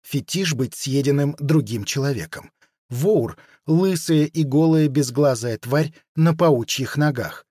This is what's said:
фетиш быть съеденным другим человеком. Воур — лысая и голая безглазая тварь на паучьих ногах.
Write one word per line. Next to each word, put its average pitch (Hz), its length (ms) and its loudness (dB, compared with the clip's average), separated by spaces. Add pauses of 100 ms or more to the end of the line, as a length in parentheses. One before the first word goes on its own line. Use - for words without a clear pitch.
фетиш 160 500 -4
быть 127 220 -4
съеденным 139 640 0
другим 127 440 0
человеком. 131 680 -6 (380)
Воур — 139 480 0 (280)
лысая 160 600 2
и 156 180 -4
голая 156 440 2
безглазая 127 720 0
тварь 151 360 -2 (220)
на 160 200 4
паучьих 135 640 0
ногах. 127 540 -2